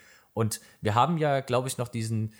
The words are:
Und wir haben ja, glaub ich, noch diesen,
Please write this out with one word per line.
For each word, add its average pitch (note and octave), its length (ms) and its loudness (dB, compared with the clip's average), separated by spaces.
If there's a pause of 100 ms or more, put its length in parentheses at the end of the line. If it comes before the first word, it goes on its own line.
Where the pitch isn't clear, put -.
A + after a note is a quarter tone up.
(340)
Und A2 260 -2 (200)
wir G#2+ 160 0
haben D3 200 4
ja, C#3+ 240 2
glaub B2+ 240 0
ich, - 140 -8
noch A#2+ 80 -4
diesen, A2 540 -4